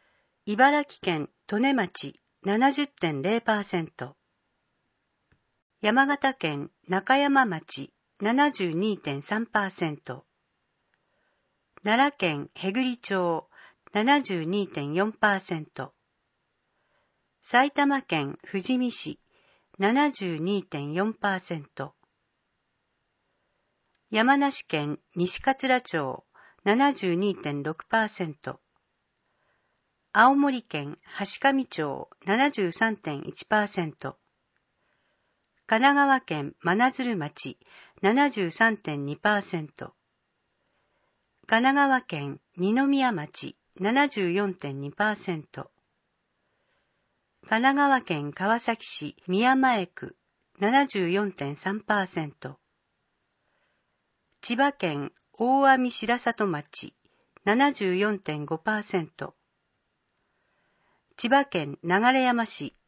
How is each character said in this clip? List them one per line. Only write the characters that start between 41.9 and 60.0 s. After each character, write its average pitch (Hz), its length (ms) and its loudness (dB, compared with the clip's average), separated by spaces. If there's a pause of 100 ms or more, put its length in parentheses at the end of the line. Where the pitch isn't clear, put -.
県 143 400 -8 (160)
二 185 160 0
宮 269 400 2
町 - 440 -8 (220)
七 247 300 2
十 185 240 -2
四 196 220 0
点 139 260 -10
二 143 100 -8
パ 214 220 -2
ー 208 40 -6
セ 180 200 -6
ン 156 80 -10
ト。 - 260 -16 (1700)
神 220 200 0
奈 269 140 4
川 277 240 4
県 147 320 -4
川 214 260 0
崎 - 260 -4
市 - 320 -8 (120)
宮 226 260 4
前 254 320 2
区 - 300 -14 (420)
七 247 280 4
十 190 220 -2
四 196 220 0
点 143 260 -6
三 196 240 -6
パ 208 220 0
ー 185 40 -4
セ 165 180 -6
ン 147 80 -10
ト。 - 260 -14 (1800)
千 240 160 -6
葉 277 160 2
県 147 400 -6 (200)
大 269 360 2
網 254 220 4
白 233 280 -2
里 240 280 -2
町 - 480 -8 (500)
七 262 280 4
十 190 240 -2
四 202 220 -2
点 151 260 -8
五 156 140 -6
パ 214 200 -4
ー 208 40 -8
セ 185 200 -4
ン 156 60 -8
ト。 - 260 -14 (1800)